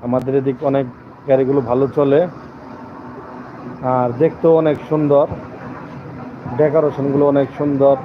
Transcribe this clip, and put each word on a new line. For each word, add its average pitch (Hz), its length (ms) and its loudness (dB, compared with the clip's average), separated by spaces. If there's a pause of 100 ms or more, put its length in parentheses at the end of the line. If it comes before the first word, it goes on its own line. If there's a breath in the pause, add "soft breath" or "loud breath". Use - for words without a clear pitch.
আমাদের 127 340 -2
এদিক 131 180 -2 (120)
অনেক 135 160 0 (440)
গাড়িগুলো 135 300 4 (100)
ভালো 131 160 2 (120)
চলে, 143 220 4 (1700)
আর 127 140 2 (140)
দেখতেও 165 400 4
অনেক 151 160 2 (120)
সুন্দর, 151 360 4 (1300)
ডেকোরেশনগুলো 143 680 2 (100)
অনেক 139 140 2 (120)
সুন্দর 139 460 4